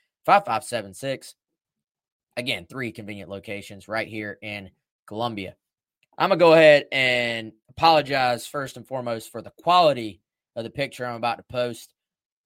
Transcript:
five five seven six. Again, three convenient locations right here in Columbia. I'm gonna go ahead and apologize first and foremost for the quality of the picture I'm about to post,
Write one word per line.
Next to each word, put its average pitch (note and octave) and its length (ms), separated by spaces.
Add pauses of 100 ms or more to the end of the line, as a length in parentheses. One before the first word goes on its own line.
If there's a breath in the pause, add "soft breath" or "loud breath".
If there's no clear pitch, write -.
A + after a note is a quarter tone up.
(240)
five G3 200
five A2+ 180
seven G2+ 320
six. - 400 (1000)
Again, B2 340
three A#2+ 220
convenient G2+ 360
locations G2 600
right A2 180
here G#2+ 340
in G2+ 300 (380)
Columbia. G#2+ 480 (600)
I'm E3 120
gonna F#3+ 100
go E3 140
ahead D3+ 400
and A#2+ 580 (200)
apologize C3+ 760
first C3+ 300
and A#2 100
foremost A#2+ 460
for A2+ 100
the G2+ 80
quality C#3+ 720 (340)
of A2+ 80
the A2+ 80
picture B2+ 340
I'm A#2+ 120
about A#2 220
to - 40
post, B2 500 (540)